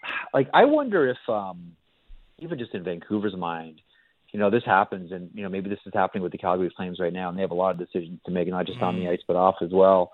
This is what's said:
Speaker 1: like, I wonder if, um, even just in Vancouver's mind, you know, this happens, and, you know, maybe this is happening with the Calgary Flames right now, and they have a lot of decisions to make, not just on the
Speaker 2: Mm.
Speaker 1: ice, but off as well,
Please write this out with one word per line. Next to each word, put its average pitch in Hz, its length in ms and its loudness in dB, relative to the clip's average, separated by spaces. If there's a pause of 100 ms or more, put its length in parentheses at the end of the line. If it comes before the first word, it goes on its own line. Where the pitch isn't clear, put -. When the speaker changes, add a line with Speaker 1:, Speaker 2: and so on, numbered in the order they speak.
(360)
Speaker 1:
like, 135 180 4
I 185 120 8
wonder 262 420 4
if, 123 220 -4
um, 90 460 -6 (640)
even 165 220 -8
just 113 160 -10
in 92 80 -8
Vancouver's 95 520 -4
mind, 82 460 -8 (540)
you 104 60 -4
know, 101 80 4
this 117 160 2
happens, 95 480 2
and, 90 200 -10
you 104 100 -10
know, 98 40 -6
maybe 95 220 -6
this 101 160 -6
is 98 80 -12
happening 98 280 0
with 87 120 -4
the - 40 -10
Calgary 90 380 -2
Flames 90 240 -8
right 87 140 -2
now, 92 160 -6
and 90 80 -8
they 95 40 -6
have 90 100 -2
a 87 120 -2
lot 95 80 2
of 87 60 -6
decisions 87 480 -8
to 92 60 -8
make, 90 180 -2
not 90 180 -4
just 92 140 -10
on 90 180 -2
the 90 60 -4
Speaker 2:
Mm. 90 80 -2
Speaker 1:
ice, 90 120 -4
but 87 120 0
off 92 240 4
as 87 100 -4
well, 92 420 6